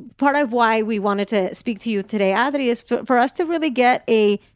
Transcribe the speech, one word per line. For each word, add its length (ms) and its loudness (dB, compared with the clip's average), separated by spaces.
part 180 2
of 160 0
why 300 2
we 160 -2
wanted 300 -2
to 260 0
speak 260 -6
to 100 -6
you 120 0
today, 300 0
Adri, 340 0
is 160 -2
for, 240 -4
for 120 2
us 140 2
to 140 -4
really 240 -2
get 400 2
a 280 2